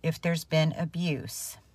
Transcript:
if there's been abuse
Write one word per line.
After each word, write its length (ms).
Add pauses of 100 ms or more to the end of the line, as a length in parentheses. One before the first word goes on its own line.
if 180
there's 220
been 340
abuse 800 (180)